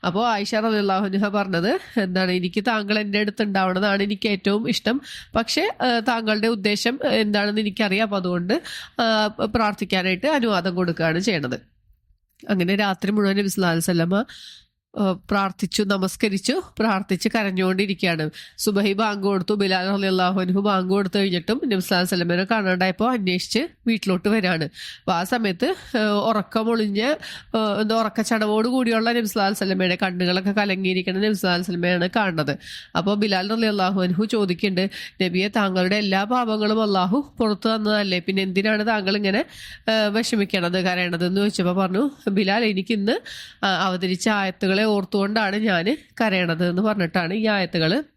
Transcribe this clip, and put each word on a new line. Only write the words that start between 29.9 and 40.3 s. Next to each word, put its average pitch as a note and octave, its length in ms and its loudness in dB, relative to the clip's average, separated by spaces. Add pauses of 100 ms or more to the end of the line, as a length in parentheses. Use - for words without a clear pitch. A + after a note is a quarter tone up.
കണ്ണുകളൊക്കെ F#3 480 0
കലങ്ങിയിരിക്കുന്ന F#3+ 680 0
നബി G#3+ 140 2
സല്ലല്ലാഹു F#3 200 0
അലൈഹി F3+ 180 -2
വസല്ലമയാണ് F3 440 2
കാണുന്നത്. D#3+ 420 0 (400)
അപ്പോൾ G3 180 0
ബിലാൽ G3+ 360 0
റളിയല്ലാഹു G3+ 520 2
അൻഹു F3+ 220 2
ചോദിക്കുന്നുണ്ട്, F#3+ 960 -2
"നബിയെ, F#3 240 0
താങ്കളുടെ F#3+ 480 2
എല്ലാ G3 280 0
പാപങ്ങളും G#3+ 600 0
അള്ളാഹു G3 540 2
പുറത്തു A3 380 0
തന്നതല്ലേ, G#3 440 0
പിന്നെ F#3+ 240 0
എന്തിനാണ് G#3 440 0
താങ്കൾ G#3 280 0
ഇങ്ങനെ, G#3 300 0 (340)
ആ, A3 280 0
വിഷമിക്കണത്, G3 760 0